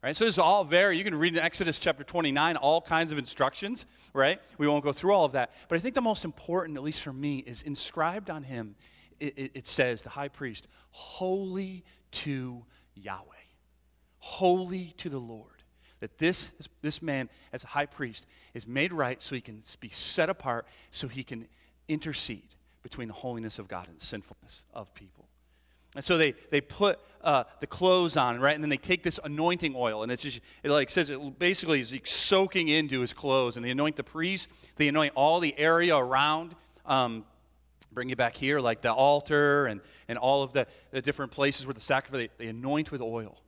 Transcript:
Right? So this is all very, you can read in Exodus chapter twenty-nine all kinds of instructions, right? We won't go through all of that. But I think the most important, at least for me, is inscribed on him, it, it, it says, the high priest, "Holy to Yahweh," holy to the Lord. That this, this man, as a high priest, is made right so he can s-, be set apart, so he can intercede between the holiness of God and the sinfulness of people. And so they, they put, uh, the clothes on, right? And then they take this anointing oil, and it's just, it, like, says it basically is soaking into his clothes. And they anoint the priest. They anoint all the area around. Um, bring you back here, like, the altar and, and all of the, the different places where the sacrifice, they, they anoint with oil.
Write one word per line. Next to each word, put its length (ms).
Right? 140
So 80
this 120
is 40
all 240
very, 340
you 60
can 100
read 220
in 80
Exodus 340
chapter 280
twenty-nine 500
all 240
kinds 320
of 60
instructions, 680
right? 260
We 80
won't 200
go 80
through 180
all 140
of 80
that. 180
But 80
I 40
think 140
the 80
most 220
important, 540
at 60
least 180
for 100
me, 280
is 240
inscribed 680
on 140
him, 320
it, 180
it, 160
it 140
says, 360
the 60
high 200
priest, 380
"Holy 920
to 520
Yahweh," 300
holy 760
to 140
the 100
Lord. 460
That 180
this, 360
this 200
man, 280
as 140
a 20
high 180
priest, 400
is 120
made 280
right 280
so 140
he 60
can 160
s-, 180
be 140
set 400
apart, 360
so 180
he 160
can 240
intercede 680
between 280
the 40
holiness 460
of 80
God 220
and 100
the 60
sinfulness 580
of 200
people. 340
And 100
so 120
they, 180
they 100
put, 380
uh, 220
the 80
clothes 480
on, 240
right? 160
And 80
then 60
they 80
take 260
this 180
anointing 540
oil, 280
and 80
it's 120
just, 160
it, 80
like, 180
says 200
it 300
basically 420
is 120
soaking 640
into 320
his 100
clothes. 460
And 80
they 60
anoint 260
the 60
priest. 460
They 100
anoint 280
all 260
the 160
area 400
around. 580
Um, 400
bring 180
you 60
back 200
here, 240
like, 220
the 120
altar 720
and, 160
and 100
all 260
of 100
the, 140
the 100
different 300
places 340
where 80
the 80
sacrifice, 560
they, 80
they 40
anoint 420
with 100
oil. 460